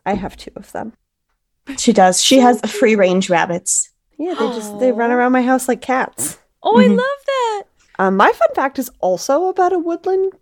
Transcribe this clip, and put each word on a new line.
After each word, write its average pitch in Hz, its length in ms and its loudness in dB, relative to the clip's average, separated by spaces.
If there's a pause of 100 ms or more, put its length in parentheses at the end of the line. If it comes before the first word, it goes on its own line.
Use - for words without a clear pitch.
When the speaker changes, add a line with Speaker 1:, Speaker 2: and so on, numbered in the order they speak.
Speaker 1:
I 190 80 -2
have 190 240 -8
two - 180 -20
of - 160 -18
them. - 220 -10 (840)
Speaker 2:
She - 160 2
does. 185 300 4
She 269 140 4
Speaker 1:
So 254 40 6
Speaker 2:
has 240 200 4
free 220 300 0
Speaker 1:
cute. 214 80 2
Speaker 2:
range 185 300 2
rabbits. 170 600 -2 (280)
Speaker 1:
Yeah, 339 180 -6
they 226 140 -2
just, 233 300 -10
they 254 120 2
run 233 200 -2
Speaker 3:
Aw. 247 40 0
Speaker 1:
around 247 160 2
my 254 120 2
house 254 240 0
like 247 140 -2
cats. - 560 -6 (240)
Speaker 3:
Oh, 427 160 2
I 508 80 8
Speaker 2:
Mm-hmm. 466 120 4
Speaker 3:
love 554 280 -4
that. 466 380 -4 (360)
Speaker 1:
Um, 190 180 2
my 233 140 4
fun 640 240 0
fact 269 240 -4
is 247 100 -8 (100)
also 269 480 -2
about 370 260 0
a 359 60 0
woodland 370 640 -2